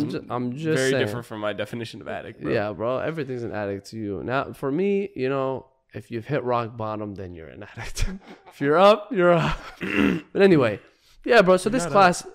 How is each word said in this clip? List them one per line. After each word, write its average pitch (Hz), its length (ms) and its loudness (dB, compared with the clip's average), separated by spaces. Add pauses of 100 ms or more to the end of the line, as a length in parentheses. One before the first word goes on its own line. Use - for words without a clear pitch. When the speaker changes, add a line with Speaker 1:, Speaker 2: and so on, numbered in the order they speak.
Speaker 1:
is - 60 -8
Speaker 2:
ju-, - 160 -8
I'm 123 220 -4
just 147 120 -10 (140)
Speaker 1:
very 131 140 2
Speaker 2:
saying. 131 160 2
Speaker 1:
different 117 180 -8
from 110 160 -12
my 104 120 -2
definition 110 480 -8
of 71 60 -14
addict, - 340 -12
bro. 147 120 -4
Speaker 2:
Yeah, 107 180 -2
bro, 113 280 -4
everything's 131 420 -6
an 113 120 -8
addict 101 340 -6
to 113 100 -14
you. 101 260 -6
Now, 123 300 -4
for 135 180 -6
me, 196 440 -2
you 127 120 -4
know, 135 380 -4 (300)
if 117 160 -14
you've 113 160 -8
hit 135 160 -2
rock 120 340 -2
bottom, 107 380 -6
then 90 180 -12
you're 80 160 -16
an 82 140 -16
addict. - 420 -6 (240)
<laughs> - 200 -20
If - 120 -10
you're 147 160 4
up, 208 340 6
you're 175 220 6
up. 156 240 0 (120)
<clears throat> - 120 -16 (520)
But 196 100 4
anyway, 139 360 6 (460)
yeah, 233 160 6
bro, 185 160 6
so 208 120 0
Speaker 1:
You're - 20 -4
Speaker 2:
this 254 140 0
Speaker 1:
not - 20 -4
up. 147 60 -4
Speaker 2:
class, 185 420 6